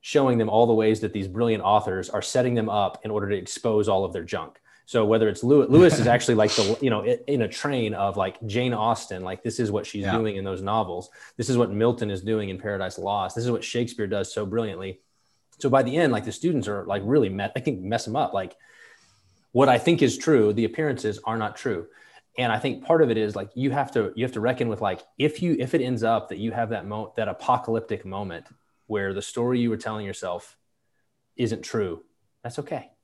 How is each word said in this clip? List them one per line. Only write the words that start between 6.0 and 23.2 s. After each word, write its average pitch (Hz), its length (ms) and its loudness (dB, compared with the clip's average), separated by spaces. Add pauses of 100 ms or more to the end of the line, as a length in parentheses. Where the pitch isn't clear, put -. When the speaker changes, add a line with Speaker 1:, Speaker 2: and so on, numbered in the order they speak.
Speaker 2:
<laughs> 120 80 6
Speaker 1:
actually, 120 200 2
like, 107 200 4
the, 107 260 2
you 135 80 2
know, 104 140 0
i-, 117 240 0
in 139 160 0
a 104 40 0
train 120 460 -2
of, 101 240 -2
like, 98 300 -4
Jane 120 260 0
Austen, 107 500 -2
like, 92 200 -10
this 117 160 -6
is 113 120 0
what 101 140 -2
she's 101 200 -6
Speaker 2:
Yeah. 95 120 0
Speaker 1:
doing 107 200 -2
in 98 60 -6
those 95 200 -6
novels. 98 480 -4 (260)
This 117 120 -4
is 123 80 2
what 117 140 4
Milton 113 380 0
is 95 140 -4
doing 107 260 -2
in 92 80 -8
Paradise 95 400 -6
Lost. 95 380 -4
This 117 100 -4
is 123 60 0
what 113 120 -2
Shakespeare 110 440 -4
does 98 260 -4
so 107 120 -4
brilliantly. 95 560 -6 (560)
So 139 120 0
by 135 140 6
the 127 140 -2
end, 160 140 4
like, 104 140 -2
the 104 80 -8
students 151 340 -2
are, 98 180 -4
like, 98 200 -4
really 120 240 4
me-, 98 260 -4
I 131 60 -2
think 110 180 -2
mess 101 260 -4
them 110 100 -6
up. 147 180 -2
Like, 95 220 -4 (1000)
what 131 160 6
I 123 100 6
think 170 220 4
is 127 160 4
true, 110 360 4
the 113 120 0
appearances 113 580 -4
are 113 140 -4
not 107 180 -4
true. 92 320 -6 (500)
And 123 140 0
I 110 80 0
think - 240 -4
part 165 180 4
of 135 80 6
it 110 80 2
is, 104 180 0